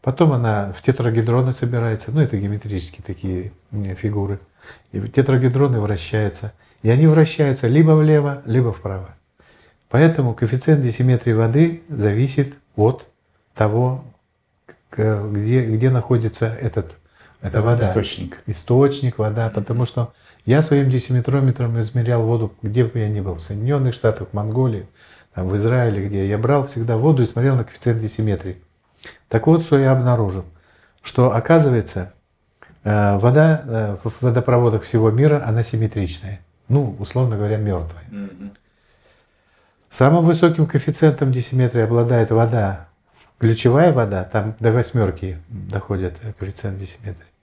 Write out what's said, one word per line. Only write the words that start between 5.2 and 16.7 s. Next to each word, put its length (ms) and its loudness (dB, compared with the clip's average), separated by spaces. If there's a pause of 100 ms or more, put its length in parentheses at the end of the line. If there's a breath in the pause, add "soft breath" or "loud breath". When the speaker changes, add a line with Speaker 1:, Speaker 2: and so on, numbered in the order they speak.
Speaker 1:
вращаются. 720 -4 (300 soft breath)
И 60 2
они 180 4
вращаются 600 2
либо 260 4
влево, 520 2
либо 280 0
вправо. 420 -10 (760 soft breath)
Поэтому 400 4
коэффициент 480 0
диссиметрии 520 0
воды 540 2
зависит 680 -2 (200)
от 300 0 (480)
того, 500 0 (840)
к-, 420 -2
где, 360 0
где 240 2
находится 560 0
этот, 480 -6 (460 soft breath)